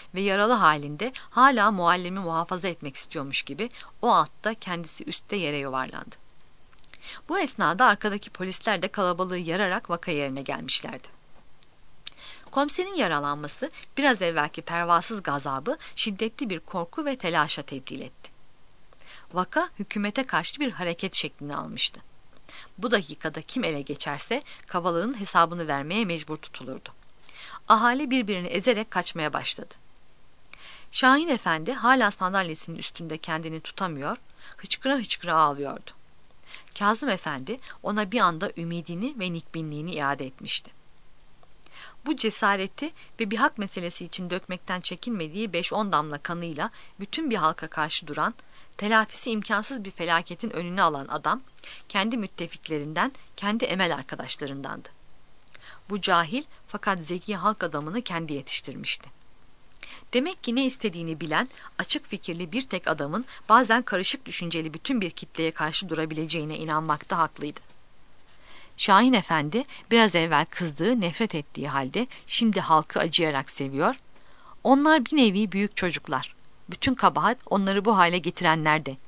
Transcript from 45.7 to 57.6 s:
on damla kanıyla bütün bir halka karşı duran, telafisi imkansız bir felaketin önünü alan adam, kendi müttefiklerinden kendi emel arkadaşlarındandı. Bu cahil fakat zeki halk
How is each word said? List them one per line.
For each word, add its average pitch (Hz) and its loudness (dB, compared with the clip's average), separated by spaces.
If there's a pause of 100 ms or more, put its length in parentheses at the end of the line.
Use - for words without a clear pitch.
on 202 0
damla 151 0
kanıyla 170 -4 (300)
bütün 294 -4
bir 220 0
halka 160 2
karşı 160 -2
duran, 151 0 (420)
telafisi 220 2
imkansız 214 -2
bir 196 -10
felaketin 175 -2
önünü 175 -2
alan 147 2
adam, 156 0 (480)
kendi 220 0
müttefiklerinden 165 -4 (240)
kendi 208 0
emel 180 2
arkadaşlarındandı. 139 -8 (1000)
Bu 202 -4
cahil 175 2 (240)
fakat 196 -2
zeki 180 -6
halk 196 0